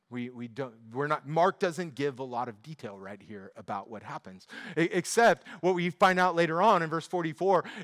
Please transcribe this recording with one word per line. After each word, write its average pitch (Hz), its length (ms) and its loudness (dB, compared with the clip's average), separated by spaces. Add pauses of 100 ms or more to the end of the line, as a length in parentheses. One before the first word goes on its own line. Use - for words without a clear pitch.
(100)
We, 123 200 -8
we 120 180 -14
don't, 117 240 -10 (180)
we're 131 160 -4
not, 147 220 -2
Mark 170 300 2
doesn't 175 360 -4
give 135 240 -4
a 135 60 -8
lot 123 240 -6
of 104 140 -16
detail 120 340 -14
right 98 240 -16
here 98 380 -16
about 104 320 -8
what 104 120 -14
happens, - 440 -16 (280)
e-, 165 160 2
except 196 560 4 (140)
what 185 140 2
we 175 160 -2
find 185 280 4
out 180 160 4
later 170 280 2
on 202 200 6
in 160 60 -2
verse 156 180 -4
forty-four 175 600 2 (180)